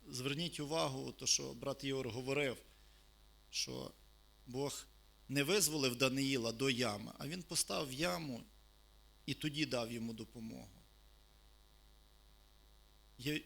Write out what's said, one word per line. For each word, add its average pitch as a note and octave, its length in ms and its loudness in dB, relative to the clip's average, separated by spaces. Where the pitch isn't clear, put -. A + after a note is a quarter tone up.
зверніть C#3+ 520 -2
увагу, C#3+ 520 0
то, - 140 -12
що C#3 280 4
брат C3+ 300 -4
Ігор C3+ 260 0
говорив, C3 460 0
що B1+ 420 -4
Бог C3+ 400 -4
не C#3 140 4
визволив D3 540 4
Даниїла C3 560 4
до C3 180 4
ями, A2+ 480 0
а C#3+ 100 -6
він F3 140 -6
поставив E3 500 0
яму D#3 500 -2
і C#3 80 -2
тоді C#3+ 320 0
дав A#2+ 260 0
йому A#2 200 -4
допомогу. A2+ 680 -12
Є-, C#3+ 280 -2